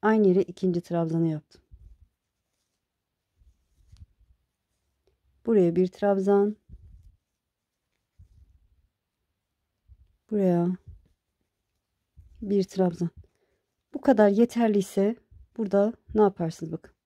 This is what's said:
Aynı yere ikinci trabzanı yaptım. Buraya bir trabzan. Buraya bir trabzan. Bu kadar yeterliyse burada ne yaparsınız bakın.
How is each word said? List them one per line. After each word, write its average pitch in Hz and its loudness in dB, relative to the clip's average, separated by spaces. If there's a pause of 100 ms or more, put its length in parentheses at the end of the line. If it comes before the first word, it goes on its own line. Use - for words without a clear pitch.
Aynı 214 2
yere 185 2
ikinci 180 -4
trabzanı 165 -2
yaptım. - -10 (3750)
Buraya 180 2
bir 185 2
trabzan. 202 0 (3750)
Buraya 185 0 (1700)
bir 202 0
trabzan. 180 -4 (840)
Bu 285 -12
kadar 214 4
yeterliyse 214 0 (400)
burada 202 0 (220)
ne 214 4
yaparsınız 165 -2
bakın. - -16 (120)